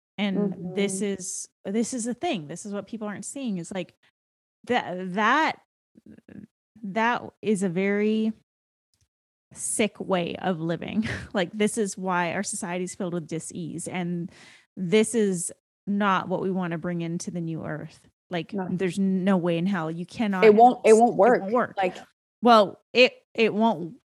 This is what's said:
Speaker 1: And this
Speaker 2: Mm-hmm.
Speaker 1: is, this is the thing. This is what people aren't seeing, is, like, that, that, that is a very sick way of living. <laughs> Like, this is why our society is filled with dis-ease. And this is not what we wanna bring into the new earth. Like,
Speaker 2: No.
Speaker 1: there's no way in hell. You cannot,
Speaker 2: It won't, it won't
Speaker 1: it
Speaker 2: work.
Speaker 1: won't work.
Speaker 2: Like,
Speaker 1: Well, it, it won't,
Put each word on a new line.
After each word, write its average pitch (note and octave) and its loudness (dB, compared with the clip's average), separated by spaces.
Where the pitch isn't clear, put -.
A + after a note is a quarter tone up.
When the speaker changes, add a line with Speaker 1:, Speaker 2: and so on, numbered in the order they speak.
Speaker 1:
And F3+ -2
this G3 0
Speaker 2:
Mm-hmm. G3 -4
Speaker 1:
is, - -12
this G#3+ -2
is A#3 -6
the A#3+ -4
thing. A3 -4
This D#3 -12
is G3+ -8
what G3+ -8
people G#3+ -8
aren't G3 -10
seeing, B3 -6
is, E3 -10
like, F#3 -8
that, F#3 -4
that, B3 2
that A3 -2
is G3+ 0
a G3 0
very G#3 0
sick - -4
way F3 -2
of F3+ -2
living. E3+ -4
<laughs> - -12
Like, F3 -2
this G#3+ 0
is G#3 -2
why F3+ -2
our G3 -4
society F3+ -6
is F3+ -10
filled F3 -6
with E3 -6
dis-ease. D#3+ -10
And F3 -4
this G3+ 2
is G3 0
not G3 0
what F3+ -2
we F#3+ -2
wanna F3 -2
bring E3+ -4
into E3+ -6
the E3+ -6
new E3 -6
earth. D#3 -10
Like, E3+ -6
Speaker 2:
No. F#3 -6
Speaker 1:
there's F3+ -2
no F#3+ 2
way E3+ 0
in E3+ 0
hell. F3 -2
You E3+ -8
cannot, G3 0
Speaker 2:
It G#3+ 12
won't, A#3+ 6
it A3 10
won't A3 6
Speaker 1:
it - 2
Speaker 2:
work. G3+ 6
Speaker 1:
won't F#3+ -6
work. A#3 0
Speaker 2:
Like, F#3 -2
Speaker 1:
Well, A3 6
it, B3 6
it G#3+ 2
won't, G3 0